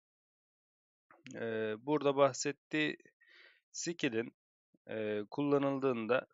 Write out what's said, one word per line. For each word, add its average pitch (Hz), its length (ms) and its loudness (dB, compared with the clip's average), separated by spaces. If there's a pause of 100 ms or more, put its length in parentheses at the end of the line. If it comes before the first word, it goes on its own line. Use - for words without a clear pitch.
(1300)
E, 110 440 -4
burada 139 380 0
bahsettiği 143 800 0 (760)
skill'in, 127 640 -2 (560)
e, 107 400 -4
kullanıldığında 135 1040 2